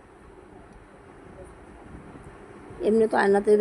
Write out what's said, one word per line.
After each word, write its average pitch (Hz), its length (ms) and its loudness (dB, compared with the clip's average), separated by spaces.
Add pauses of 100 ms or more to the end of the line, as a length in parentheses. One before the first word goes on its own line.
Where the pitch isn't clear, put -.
(3000)
এমনি 220 240 2
তো - 100 -2
আয়নাতে 202 400 2